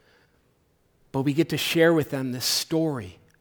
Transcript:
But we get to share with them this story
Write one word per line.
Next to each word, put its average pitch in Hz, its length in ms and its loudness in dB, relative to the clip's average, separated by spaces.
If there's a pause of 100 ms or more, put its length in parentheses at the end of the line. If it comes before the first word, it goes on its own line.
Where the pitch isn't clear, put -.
(1120)
But 135 100 -2
we 139 120 0
get 156 160 0
to 151 80 -2
share 165 360 4
with 151 160 0
them 131 220 -6
this 123 140 -6
story 147 720 -4 (220)